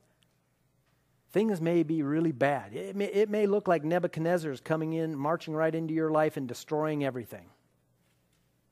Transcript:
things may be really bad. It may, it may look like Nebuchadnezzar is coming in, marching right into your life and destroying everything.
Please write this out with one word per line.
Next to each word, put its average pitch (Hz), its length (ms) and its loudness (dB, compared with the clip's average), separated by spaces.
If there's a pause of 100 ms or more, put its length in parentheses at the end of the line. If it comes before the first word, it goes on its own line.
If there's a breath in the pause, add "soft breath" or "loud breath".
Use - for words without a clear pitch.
(1300)
things 202 280 2
may 170 220 4
be 160 200 0
really 160 300 2
bad. 127 400 0
It 190 240 -8
may, 202 160 -2
it 208 160 4
may 208 180 2
look 202 220 2
like 165 160 4
Nebuchadnezzar 165 640 0
is 127 100 -8
coming 160 340 -2
in, 160 240 -2
marching 160 340 -2
right 160 220 0
into 165 180 -4
your 160 180 0
life 156 280 2
and 135 100 -4
destroying 151 560 -2
everything. 110 460 -6 (1200)